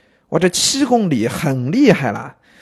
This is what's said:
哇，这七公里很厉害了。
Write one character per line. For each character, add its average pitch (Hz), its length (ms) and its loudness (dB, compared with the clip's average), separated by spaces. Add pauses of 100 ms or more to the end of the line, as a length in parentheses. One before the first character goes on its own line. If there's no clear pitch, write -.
(300)
哇， 160 100 0
这 185 80 2
七 - 360 -2
公 233 240 2
里 117 200 0
很 131 420 -4
厉 247 220 4
害 131 180 0
了。 110 240 -10 (280)